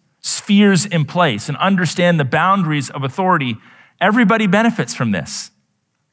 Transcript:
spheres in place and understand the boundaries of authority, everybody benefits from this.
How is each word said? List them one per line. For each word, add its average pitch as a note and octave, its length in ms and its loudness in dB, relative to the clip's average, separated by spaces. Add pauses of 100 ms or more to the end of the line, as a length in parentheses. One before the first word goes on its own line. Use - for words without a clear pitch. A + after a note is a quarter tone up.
(200)
spheres G3+ 640 2
in E3 200 -2
place C3 440 -2
and C#3+ 100 -6
understand F3 640 0
the C#3+ 40 0
boundaries D#3 680 0
of C#3+ 120 -8
authority, C#3 540 -2 (440)
everybody A3 460 2
benefits G#3 480 0
from A#2 180 -2
this. - 380 -8 (640)